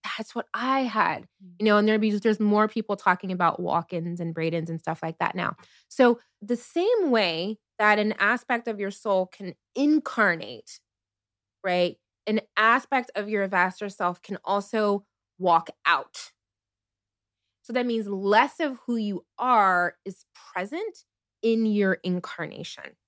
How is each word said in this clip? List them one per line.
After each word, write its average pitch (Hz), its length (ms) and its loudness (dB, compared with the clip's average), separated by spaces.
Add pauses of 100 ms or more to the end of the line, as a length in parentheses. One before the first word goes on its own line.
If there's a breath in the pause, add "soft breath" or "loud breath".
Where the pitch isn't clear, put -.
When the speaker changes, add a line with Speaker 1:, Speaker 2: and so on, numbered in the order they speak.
Speaker 1:
that's - 300 -10
what 233 200 -6
I 262 260 0
had." 202 420 -2 (220)
Speaker 2:
Mm. 175 140 -20
Speaker 1:
You 208 80 -2
know, 208 120 6
and 214 100 4
there'd 220 120 4
be, 214 120 2
there's 208 280 2
more 208 280 4
people 208 280 -4
talking 185 360 0
about 175 260 0
walk-ins 170 600 -4
and 165 120 -6
braid-ins 165 380 -4
and 165 80 -6
stuff 160 240 -8
like 165 160 -8
that - 160 -2
now. - 220 -4 (320 soft breath)
So 240 320 4 (200 soft breath)
the 233 160 -4
same 370 540 0
way 196 480 0 (200)
that 214 200 4
an 208 220 0
aspect 240 480 0
of 214 100 -6
your 202 140 -6
soul 190 340 0
can 185 280 -14 (200)
incarnate, 214 1040 0 (840)
right? 180 320 0 (320)
An 214 120 2 (160)
aspect 233 600 2
of 208 120 -4
your 202 200 -2
vaster 185 400 0
self 180 340 -4
can - 220 -10
also 202 600 0 (340)
walk 170 320 2 (140)
out. - 460 -2 (1300)
So 233 100 -14
that 247 140 -2
means 226 200 -2
less 202 540 2
of 277 260 -4
who 240 80 -2
you 208 300 -4 (140)
are 190 680 2
is 190 200 -14 (280)
present 269 520 -8 (380)
in 226 240 2
your 202 280 2 (100)
incarnation. - 920 -8 (120)